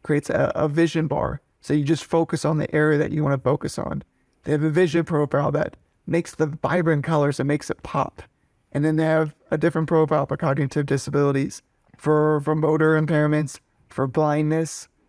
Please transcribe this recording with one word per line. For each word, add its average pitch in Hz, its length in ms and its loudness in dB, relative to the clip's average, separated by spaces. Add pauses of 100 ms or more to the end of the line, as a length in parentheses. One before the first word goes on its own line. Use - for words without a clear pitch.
creates 147 280 -2
a, 147 240 2
a 156 140 0
vision 160 380 0
bar. - 340 -4 (200)
So - 140 -4
you 147 100 2
just 147 200 0
focus 165 400 0
on 156 140 0
the - 160 -2
area 151 240 4
that - 140 -2
you 151 100 -2
wanna 139 160 0
focus 135 400 -2
on. - 240 -6 (420)
They 139 80 -2
have 147 100 2
a 156 80 2
vision 165 340 2
profile 147 480 0
that - 240 -4 (300)
makes 170 280 -2
the 156 120 0
vibrant 156 580 0
colors 147 340 0
and 135 80 -2
makes 147 240 -2
it - 120 -10
pop. - 400 -6 (500)
And 143 120 -2
then 156 120 0
they 160 80 2
have 156 300 0 (160)
a 151 80 0
different 160 280 0
profile 156 380 2
for 143 120 -4
cognitive 143 500 -2
disabilities, 143 760 -2 (360)
for, 151 420 2
for 151 140 -2
motor 156 460 2
impairments, 151 600 0 (280)
for - 180 -4
blindness. 151 840 0 (200)